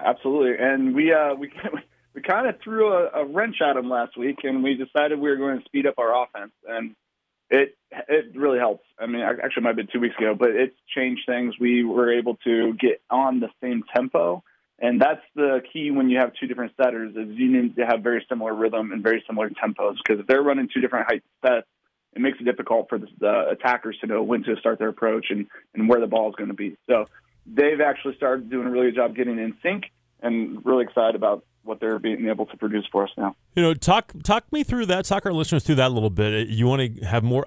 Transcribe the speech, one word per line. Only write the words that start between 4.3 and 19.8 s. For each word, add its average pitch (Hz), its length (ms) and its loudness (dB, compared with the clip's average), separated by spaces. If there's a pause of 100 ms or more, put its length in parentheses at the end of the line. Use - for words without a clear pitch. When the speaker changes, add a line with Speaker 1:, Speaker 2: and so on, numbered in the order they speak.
Speaker 1:
and 131 200 0
we 135 100 2
decided 147 460 -2
we 147 100 0
were 139 80 0
going 135 220 -2
to - 60 -18
speed 139 200 -2
up 139 140 0
our 120 240 2
offense. 107 280 -14 (160)
And 113 280 -8 (560)
it, 139 260 4 (320)
it 151 260 0
really 135 240 2
helps. 110 240 0 (160)
I 113 60 -10
mean, 120 160 -4
ac-, 117 220 0
actually, 131 180 -2
it - 20 -2
might 117 60 2
have 113 60 2
been 107 180 -4
two 127 60 0
weeks 120 180 0
ago, 107 160 2
but 120 180 4
it's 127 240 0 (200)
changed 127 320 -2
things. 123 320 -2
We 120 240 4
were 120 340 2
able 117 260 -2
to 117 300 2
get 113 360 2
on 127 300 2
the 113 100 -2 (120)
same 120 220 -4 (100)
tempo, 170 480 0 (380)
and 120 220 2
that's 151 200 2 (140)
the 139 260 2 (100)
key 151 200 -4
when 135 180 2
you 127 100 2
have 123 200 2
two 131 80 -6
different 123 240 -8 (100)
setters, 113 340 -2
is 110 120 -8 (100)
you 127 140 2 (100)
need 120 140 0
to 120 100 0
have 117 160 0
very 117 280 0
similar 113 240 -4
rhythm 110 380 -2
and 104 120 -6
very 113 240 2
similar 107 220 -4
tempos, 101 560 -2